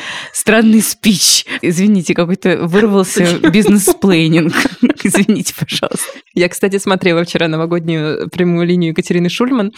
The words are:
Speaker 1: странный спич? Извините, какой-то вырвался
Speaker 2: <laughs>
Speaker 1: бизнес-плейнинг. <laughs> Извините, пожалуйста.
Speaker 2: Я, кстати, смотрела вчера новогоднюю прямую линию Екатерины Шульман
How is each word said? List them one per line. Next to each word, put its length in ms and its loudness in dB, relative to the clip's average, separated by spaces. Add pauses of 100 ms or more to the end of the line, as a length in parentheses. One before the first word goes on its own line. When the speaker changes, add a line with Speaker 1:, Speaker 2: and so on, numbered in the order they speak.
(320)
Speaker 1:
странный 500 2
спич? 640 0 (160)
Извините, 520 0
какой-то 540 0
вырвался 580 2 (140)
Speaker 2:
<laughs> 120 2
Speaker 1:
бизнес-плейнинг. 1000 2 (280)
<laughs> 220 0
Извините, 560 0
пожалуйста. 480 -6 (260)
Speaker 2:
Я, 140 0
кстати, 300 -2
смотрела 460 0
вчера 260 -2
новогоднюю 800 -4
прямую 360 0
линию 260 0
Екатерины 360 -2
Шульман 500 -2